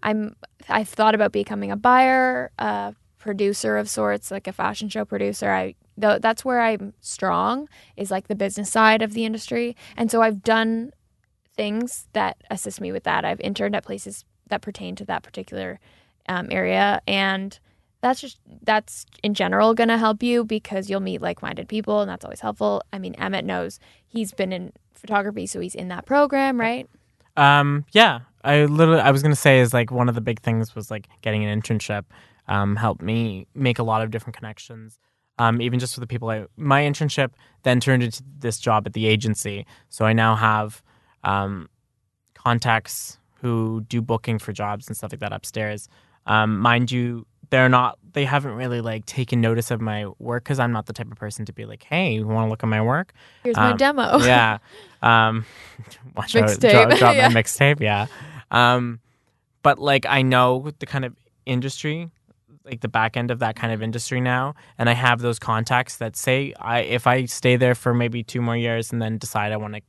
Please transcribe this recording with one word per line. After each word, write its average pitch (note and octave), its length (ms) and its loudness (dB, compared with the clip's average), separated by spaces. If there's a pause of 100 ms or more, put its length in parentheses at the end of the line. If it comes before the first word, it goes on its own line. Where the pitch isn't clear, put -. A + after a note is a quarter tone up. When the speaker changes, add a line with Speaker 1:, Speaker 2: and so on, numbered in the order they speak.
Speaker 1:
I'm, G#3+ 340 -4 (320)
I've G#3+ 200 0
thought A3 260 2
about G#3 180 0
becoming G3+ 380 -4
a G3+ 60 -6
buyer, B3+ 800 2
a G#3 360 -6 (240)
producer G#3 580 -2
of G#3+ 120 -4
sorts, G#3 420 -2
like G3 160 -10
a F#3 60 -10
fashion G#3 360 -6
show G#3 160 -6
producer. G3+ 460 -4
I, F#3+ 240 -2 (220)
tho-, G#3 220 2
that's A3 260 -2
where B3 160 0
I'm G#3+ 400 -2
strong, G3 680 -4 (280)
is, G3+ 140 -8
like, G3 180 -6
the G#3+ 60 -4
business G3+ 360 -6
side A3 320 4
of G#3+ 120 -4
the A3+ 100 -4
industry. A#3 520 -6 (200)
And A3+ 140 -2
so A3+ 120 4
I've G#3+ 200 2
done A3+ 500 0 (640)
things G#3+ 560 -6
that G3 260 -4 (120)
assist G3 300 -10
me F#3 120 -10
with F#3+ 120 -10
that. - 200 -2
I've E3+ 160 -4
interned G3+ 360 -4
at - 80 -6
places G3 400 -14 (240)
that G3+ 140 -6
pertain F#3+ 340 -12
to G#3 100 -14
that F3+ 160 -6
particular, - 560 -12 (500)
um, F3+ 220 -6
area. F#3+ 560 0
And G3 520 -4 (420)
that's B3+ 200 0
just, - 180 -18 (240)
that's - 440 -4 (160)
in G#3 120 -2
general G3+ 380 2
gonna A#3 240 2
help A3 260 0
you A#3+ 220 0
because G3+ 460 -6
you'll G3 100 -4
meet F#3+ 220 -8
like-minded E3+ 460 -8
people, G#3+ 340 -2
and G3 80 -4
that's - 140 -14
always - 160 -14
helpful. G#3 420 -4 (100)
I G3 60 -12
mean, F#3 160 -10
Emmett F#3+ 320 -6
knows. F#3 320 -6 (280)
He's A3 260 -8
been F#3+ 200 -4
in F3+ 200 -10 (200)
photography, G#3 540 -4
so G3 140 -10
he's F3+ 140 -10
in F#3 140 -10
that F3+ 160 -10
program, C4+ 560 2
right? A#3+ 260 -4 (520)
Speaker 2:
Um, C#3+ 540 6
yeah. G3+ 280 6 (220)
I D3 240 6
literally, D#3+ 340 6
I B2+ 100 6
was C3+ 120 4
gonna D3+ 140 4
say C3 240 6
is, A#2+ 120 4
like, A#2+ 180 0
one B2 200 0
of A#2 40 0
the A#2 60 -4
big A2 200 -4
things A2+ 340 -2
was, G#2+ 160 -12
like, G#2+ 180 -12 (140)
getting G#2+ 240 -2
an G#2 160 -2
internship, G#2 420 -4 (420)
um, G2+ 300 0
helped A2 240 -2
me G#2+ 540 -4
make B2 240 0
a B2 40 -2
lot A2 200 0
of A2 80 -6
different A2 260 -10
connections. A2 640 -18 (400)
Um, A#2 240 2
even B2 180 -2
just B2 160 -8
with B2 60 -12
the A#2+ 100 -12
people A2+ 160 -6
I, G#2+ 160 -6 (140)
my C#3+ 240 2
internship C#3+ 480 -2 (320)
then B2 180 2
turned B2+ 220 2
into A#2 200 -6 (160)
this A#2+ 200 -6
job G#2+ 280 0
at G#2 60 -10
the A2 140 -2
agency. G#2 580 0 (240)
So - 160 -4
I A2 80 4
now A2+ 220 4
have, G#2+ 480 0 (400)
um, G2 480 -2 (640)
contacts - 840 -2 (220)
who A2+ 480 -2
do A#2 140 -2
booking A2+ 360 -4
for G#2 140 -10
jobs G#2 360 -8
and A2 80 -10
stuff - 160 -12
like - 80 -14
that G2+ 120 -8
upstairs. G#2+ 560 -8 (380)
Um, G#2+ 320 2
mind A#2+ 340 2
you, A#2+ 340 -4 (240)
they're C3 180 6
not, B2+ 300 2 (140)
they C#3+ 120 0
haven't C#3 280 -2
really, A#2+ 280 -6
like, A2 260 -8
taken B2 340 -2
notice A2+ 300 0
of A#2 100 -4
my G#2+ 260 -6 (120)
work A#2+ 260 -6
'cause C#3 140 -4
I'm A#2+ 140 0
not A2 140 -4
the - 60 -14
type A2+ 180 -12
of G#2+ 80 -18
person G#2+ 280 -10
to - 60 -14
be A2 140 -14
like, G#2+ 180 -18
"Hey, D#3+ 300 -2
you A2 120 -2
wanna A2 220 0
look A2 160 -6
at A2+ 40 0
my G#2+ 120 0
work?" C3+ 320 -2 (300)
Speaker 1:
Here's A#3 140 -2
my G#3+ 160 6
Speaker 2:
Um, G#3 40 0
Speaker 1:
demo. C4+ 420 4
<laughs> - 60 4
Speaker 2:
yeah. A#2 340 6 (440)
Um, A2+ 420 4 (340)
<laughs> - 380 -20
watch - 200 -6
out, G#2+ 120 6
Speaker 1:
Mixtape. D3+ 220 4 (180)
Speaker 2:
drop, - 100 6
drop A#2+ 160 8
Speaker 1:
<laughs> - 20 4
Yeah. - 120 6
Speaker 2:
my A2+ 140 4
mixtape. C#3+ 380 2
Yeah. G#2 260 0 (440)
Um, A#2+ 500 2 (640)
but, C#3+ 160 4
like, C#3 280 2
I C#3 160 2
know B2+ 560 2
the C#3+ 80 -10
kind C3+ 180 -6
of A#2+ 100 -12 (320)
industry, D3 640 -6 (540)
like, B2 160 -12
the C3 80 -4
back A2 280 0
end A#2+ 140 -2
of A#2+ 100 -4
that A2 160 -2
kind A2+ 180 -4
of G#2+ 80 -6
industry A2+ 380 -6
now, B2+ 340 -2 (240)
and A#2+ 100 2
I A#2 60 4
have A#2+ 260 2
those A#2+ 180 -2
contacts A#2 600 -2
that A2 180 -8
say C#3 420 -2
I, A#2+ 220 -2
if A#2+ 260 -2
I B2+ 200 2
stay B2 300 2
there B2 180 4
for A#2+ 180 -2
maybe A#2+ 300 -2
two A#2+ 180 -6
more A#2 160 -2
years A#2 360 -4
and A#2 100 -2
then A2 160 -4
decide G#2 340 -4
I G#2+ 60 -4
wanna G#2 300 -10